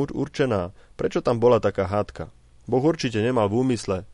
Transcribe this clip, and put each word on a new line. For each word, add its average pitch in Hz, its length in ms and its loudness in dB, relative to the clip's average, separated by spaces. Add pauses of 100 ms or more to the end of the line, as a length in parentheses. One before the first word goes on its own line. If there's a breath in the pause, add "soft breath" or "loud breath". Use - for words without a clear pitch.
ur-, 139 160 -4
určená, 110 560 -2 (240 soft breath)
prečo - 240 -2
tam 120 180 0
bola 117 220 6
taká 98 260 0
hádka? 98 460 -4 (300)
Boh 127 200 0
určite 135 360 0
nemal 110 320 2
v 110 160 0
úmysle, 101 480 -2